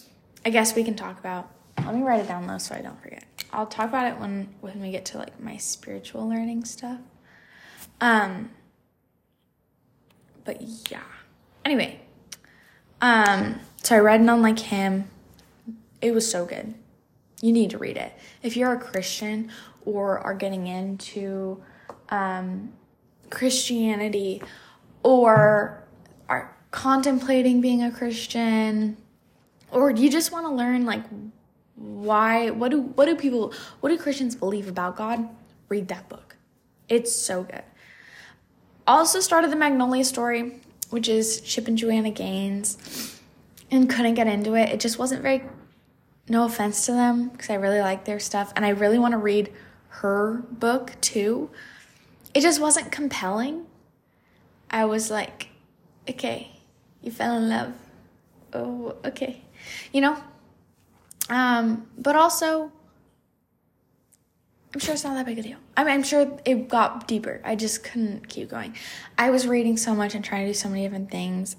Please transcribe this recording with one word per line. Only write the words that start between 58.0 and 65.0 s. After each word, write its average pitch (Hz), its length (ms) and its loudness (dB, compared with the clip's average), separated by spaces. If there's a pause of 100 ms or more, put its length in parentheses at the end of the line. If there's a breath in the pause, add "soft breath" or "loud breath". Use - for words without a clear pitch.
Oh, 240 500 -8
okay." 262 380 -8 (500 loud breath)
You 277 100 2
know? 294 160 4 (1080)
Um, 233 600 0 (100)
but 294 180 2
also, 320 560 2 (2000)
I'm 285 80 -8
sure 302 140 -2
it's 285 100 -4